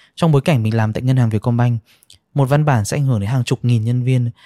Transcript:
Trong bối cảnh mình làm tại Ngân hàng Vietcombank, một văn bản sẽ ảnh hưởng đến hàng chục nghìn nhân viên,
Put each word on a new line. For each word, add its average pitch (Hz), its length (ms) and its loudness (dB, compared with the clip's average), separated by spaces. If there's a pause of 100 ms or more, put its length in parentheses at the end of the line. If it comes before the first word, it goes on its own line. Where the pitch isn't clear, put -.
(140)
Trong 165 180 0
bối 139 80 4
cảnh 131 220 0
mình 110 140 0
làm 110 160 0
tại - 100 -6
Ngân 131 140 0
hàng 117 140 2
Vietcombank, 120 520 0 (520)
một 139 100 2
văn 147 200 2
bản 127 200 2
sẽ - 120 -4
ảnh 147 80 -2
hưởng 123 160 0
đến 101 100 -4
hàng 127 140 0
chục - 200 -4
nghìn 120 200 0
nhân 123 180 -2
viên, 123 280 0 (160)